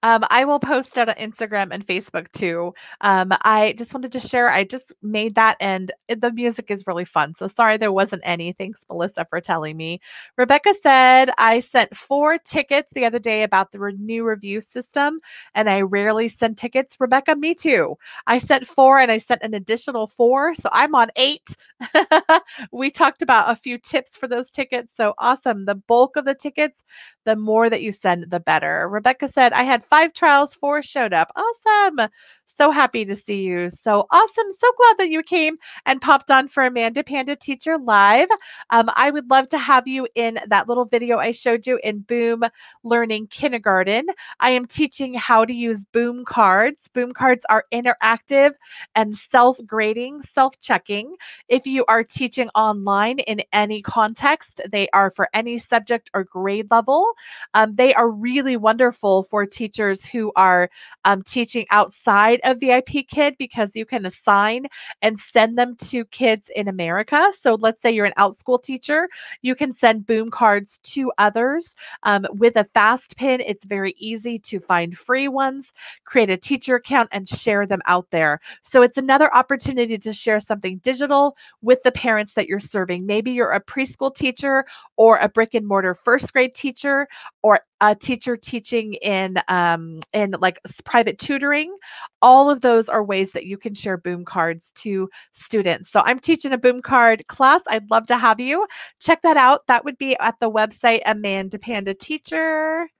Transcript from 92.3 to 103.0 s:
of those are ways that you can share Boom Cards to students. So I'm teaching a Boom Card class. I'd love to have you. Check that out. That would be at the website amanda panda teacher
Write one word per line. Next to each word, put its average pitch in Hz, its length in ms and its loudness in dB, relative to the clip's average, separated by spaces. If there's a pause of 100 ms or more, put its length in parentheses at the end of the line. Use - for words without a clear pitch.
of 277 140 0
those 233 260 2
are 214 160 -2
ways 190 280 -4
that - 120 -8
you 196 140 -12
can 208 160 -12
share 190 240 -6
Boom 175 260 -10
Cards 165 520 -6
to 190 340 -6 (220)
students. 185 580 -4
So 202 120 2
I'm 254 160 0
teaching 302 340 -2
a 254 60 -4
Boom 247 220 2
Card 233 460 2
class. 277 420 4
I'd 208 220 -4
love 226 160 2
to 240 100 0
have 226 240 2
you. 302 260 -4 (340)
Check 330 220 0
that 320 140 4
out. 269 300 4
That 240 180 2
would 277 140 -10
be 269 200 -2
at - 220 -4
the 226 100 -2
website 220 540 0
amanda 202 540 -4
panda 202 340 -8
teacher 311 960 -6 (100)